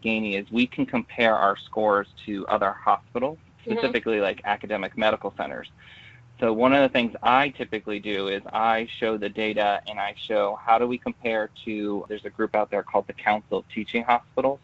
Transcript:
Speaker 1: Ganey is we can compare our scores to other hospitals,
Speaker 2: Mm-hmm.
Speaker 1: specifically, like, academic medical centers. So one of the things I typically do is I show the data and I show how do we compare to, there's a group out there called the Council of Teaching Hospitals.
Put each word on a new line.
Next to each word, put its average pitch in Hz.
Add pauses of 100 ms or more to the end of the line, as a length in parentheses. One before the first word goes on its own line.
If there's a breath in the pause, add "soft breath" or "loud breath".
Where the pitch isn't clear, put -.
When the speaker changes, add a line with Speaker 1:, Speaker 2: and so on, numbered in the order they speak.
Speaker 1:
Ganey 110
is 101
we 120
can 135
compare 117
our 98
scores 104 (180)
to 104
other 101
hospitals, 120 (280)
Speaker 2:
Mm-hmm. 220
Speaker 1:
specifically, 117
like, 95
academic 101
medical 107
centers. 69 (720 loud breath)
So 113
one 123
of 139
the 135
things 120
I 131
typically 107
do 98
is 98 (120)
I 113 (120)
show 113
the 104
data 104
and 107
I 101
show 104
how 113
do 120
we 123
compare 113 (160)
to, 104
there's 104
a 104
group 107
out 107
there 101
called 98
the -
Council 107
of 95
Teaching 117
Hospitals. 127